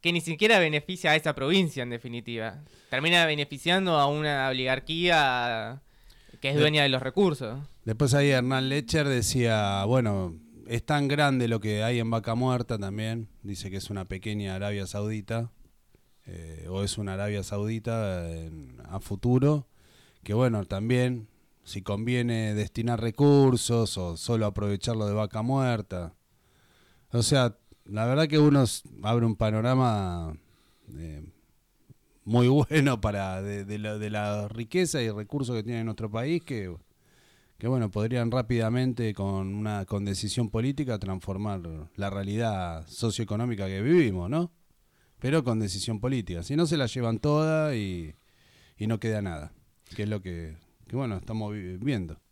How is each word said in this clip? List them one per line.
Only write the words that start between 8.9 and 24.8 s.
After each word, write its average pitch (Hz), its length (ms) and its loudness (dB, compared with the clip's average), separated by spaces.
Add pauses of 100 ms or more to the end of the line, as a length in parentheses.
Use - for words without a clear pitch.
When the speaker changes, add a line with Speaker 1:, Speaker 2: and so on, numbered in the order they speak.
Speaker 2:
decía, 110 760 2
bueno, 101 500 2 (320)
es 117 160 -4
tan 143 240 0
grande 135 400 2
lo 113 100 0
que 107 240 -2
hay 120 160 2
en 113 120 0
Vaca 113 260 0
Muerta 123 420 0
también, 110 500 -4 (140)
dice 98 280 -8
que 95 80 -6
es 95 120 -8
una 98 140 -4
pequeña 98 500 -4
Arabia 101 320 -4
Saudita, 110 640 -4 (760)
eh, 80 420 -14
o 95 160 -2
es 98 140 -4
una 98 160 -4
Arabia 101 280 -4
Saudita 104 920 -4
en, 80 440 -12 (120)
a 95 120 -8
futuro, 127 680 2 (560)
que 101 100 -6
bueno, 113 320 2
también, 120 600 0 (380)
si - 180 -10
conviene 113 720 0
destinar 113 460 -2
recursos 120 1000 4
o 85 180 -4
solo 110 300 0
aprovecharlo 104 600 -2